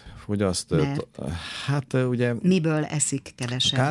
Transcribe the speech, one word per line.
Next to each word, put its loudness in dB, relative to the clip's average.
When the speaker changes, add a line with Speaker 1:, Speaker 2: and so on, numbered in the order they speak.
Speaker 1:
fogyaszt, -2
ö, 2
Speaker 2:
Mert? 0
Speaker 1:
t-, -16
hát, 0
ö, 2
ugye 2
Speaker 2:
Miből 4
eszik -2
Speaker 1:
a -16
Speaker 2:
kevesebbet? 0